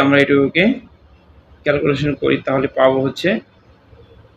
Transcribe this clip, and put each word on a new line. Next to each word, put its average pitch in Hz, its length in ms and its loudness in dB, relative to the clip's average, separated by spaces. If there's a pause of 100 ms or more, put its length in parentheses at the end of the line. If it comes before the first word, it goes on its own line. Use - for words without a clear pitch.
আমরা 139 200 2
এটুকুকে 139 420 2 (1000)
ক্যালকুলেশন 143 480 -2 (100)
করি 139 140 0 (120)
তাহলে 135 200 -2 (100)
পাবো 131 280 0
হচ্ছে 135 240 -4 (1080)